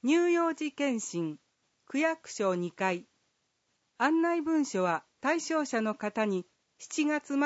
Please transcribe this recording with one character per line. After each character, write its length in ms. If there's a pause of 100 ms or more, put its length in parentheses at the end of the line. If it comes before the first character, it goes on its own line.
乳 300
幼 220
児 180
検 280
診、 380 (480)
区 120
役 320
所 240
二 180
階。 340 (920)
案 240
内 200
文 220
書 180
は 220 (160)
対 200
象 240
者 160
の 140
方 300
に 220 (320)
七 280
月 280 (120)